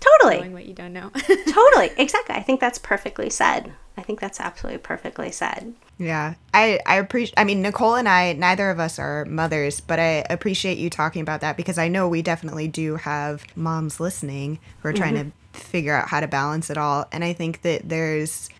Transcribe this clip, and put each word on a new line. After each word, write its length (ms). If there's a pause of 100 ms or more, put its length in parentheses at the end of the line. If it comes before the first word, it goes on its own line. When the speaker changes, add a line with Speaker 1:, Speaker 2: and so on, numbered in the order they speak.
Speaker 1:
Totally. 380
Speaker 2:
Knowing 140
what 140
you 80
don't 180
know. 180 (180)
<laughs> 180
Speaker 1:
Totally. 520
Exactly. 380
I 60
think 180
that's 180
perfectly 520
said. 420 (240)
I 60
think 180
that's 200
absolutely 380
perfectly 540
said. 400 (260)
Speaker 3:
Yeah. 360 (200)
I, 320
I 160
appreci-, 340
I 80
mean, 180
Nicole 340
and 120
I, 260
neither 360
of 80
us 200
are 260
mothers, 560
but 180
I 320
appreciate 480
you 120
talking 320
about 180
that 160
because 220
I 100
know 200
we 140
definitely 460
do 280
have 480 (120)
moms 420
listening 600 (240)
who 60
are 40
trying 220
Speaker 1:
Mm-hmm. 160 (240)
Speaker 3:
to 60
figure 360
out 120
how 120
to 80
balance 420
it 80
all. 320
And 140
I 80
think 300
that 260
there's, 720